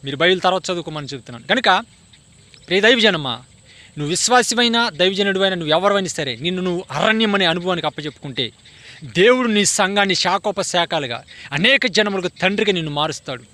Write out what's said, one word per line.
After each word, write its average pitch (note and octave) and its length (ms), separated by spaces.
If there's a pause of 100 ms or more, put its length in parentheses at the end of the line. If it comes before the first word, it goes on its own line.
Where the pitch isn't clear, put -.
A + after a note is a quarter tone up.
మీరు C#3 120
బైబిల్ F3 240
తర్వాత F#3 300
చదువుకోమని D#3 360
చెబుతున్నాను. B2 400
కనుక G#3+ 380 (840)
ప్రియ F#3 120
దైవజనమా, G3+ 520 (680)
నువ్వు D3 80
విశ్వాసివైనా A#3 840
దైవజనుడివైనా F#3+ 680
నువ్వు D#3+ 140
ఎవరివైనా F#3+ 380
సరే C3+ 320
నిన్ను F3+ 220
నువ్వు F3+ 280
అరణ్యం A3 440
అనే G3 100
అనుభవానికి F3 420
అప్పచెప్పుకుంటే C#3+ 640 (520)
దేవుడు A3+ 440
నీ G#3 160
సంఘాన్ని G3 500
శాఖోపశాఖలుగా E3+ 1080 (300)
అనేక B3 340
జనములకు G3 420
తండ్రిగా G3+ 440
నిన్ను D#3+ 200
మారుస్తాడు. D3 600